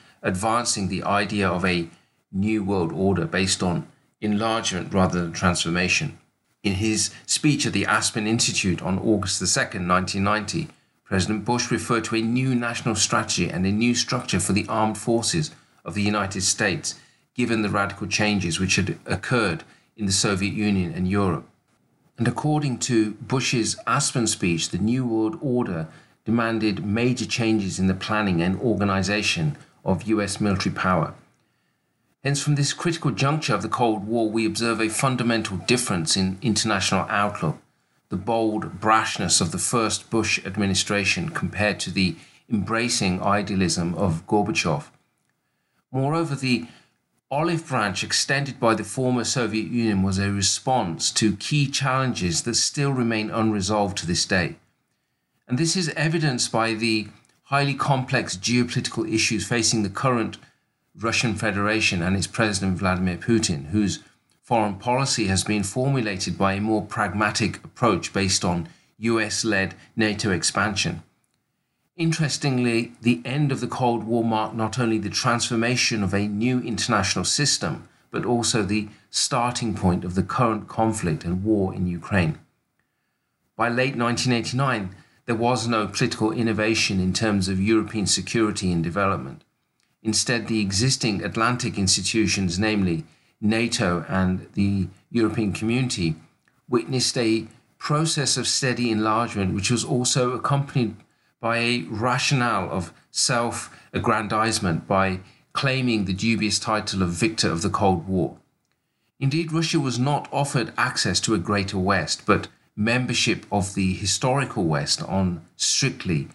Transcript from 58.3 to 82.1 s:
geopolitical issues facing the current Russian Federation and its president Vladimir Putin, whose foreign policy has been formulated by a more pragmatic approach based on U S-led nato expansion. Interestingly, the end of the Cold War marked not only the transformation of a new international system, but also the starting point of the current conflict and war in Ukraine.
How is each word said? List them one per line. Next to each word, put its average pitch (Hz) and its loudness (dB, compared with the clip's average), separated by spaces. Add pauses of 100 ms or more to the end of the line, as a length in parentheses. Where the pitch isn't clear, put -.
geopolitical 117 -2
issues 110 0
facing 110 0
the 98 -2
current 117 0 (560)
Russian 107 -2
Federation 104 0
and 92 2
its 95 -2
president 98 0
Vladimir 92 0
Putin, 85 0
whose 95 0 (440)
foreign 107 0
policy 123 0
has 95 2
been 104 0
formulated 107 -2
by 95 2
a 98 -2
more 107 2
pragmatic 104 -2
approach 101 0
based 98 0
on 87 -2 (300)
U 113 0
S-led 101 -2 (200)
nato 107 0
expansion. 95 -2 (920)
Interestingly, 131 0
the 120 2
end 139 0
of 120 -2
the 123 -2
Cold 120 0
War 117 0
marked 110 0
not 113 -2
only 113 2
the 98 -4
transformation 117 0
of 95 0
a 101 0
new 117 0
international 98 0
system, 90 -2 (220)
but - -4
also 117 0
the 104 -2 (220)
starting 120 -2
point 92 2
of 90 -6
the 95 2
current 107 0
conflict 104 0
and 90 -2
war 98 2
in 95 -2
Ukraine. 85 0 (1160)